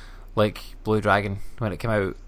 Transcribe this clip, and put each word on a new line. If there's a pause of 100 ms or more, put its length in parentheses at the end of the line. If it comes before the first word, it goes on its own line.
(340)
like, (240)
Blue
Dragon (200)
when
it
came
out, (120)